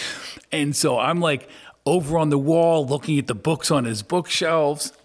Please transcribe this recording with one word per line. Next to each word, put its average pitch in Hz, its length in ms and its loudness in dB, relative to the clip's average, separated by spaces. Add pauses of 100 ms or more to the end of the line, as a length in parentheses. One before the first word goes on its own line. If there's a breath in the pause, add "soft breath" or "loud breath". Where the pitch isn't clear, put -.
(520 loud breath)
And 147 240 -2
so 135 240 0
I'm, 156 200 0
like, 156 300 -2 (360 loud breath)
over 160 320 2
on 156 120 2
the 143 80 4
wall 160 500 4
looking 147 320 0
at 131 80 -4
the 120 80 -2
books 156 360 -2
on 139 140 2
his 110 160 -4
bookshelves, 160 920 0 (120)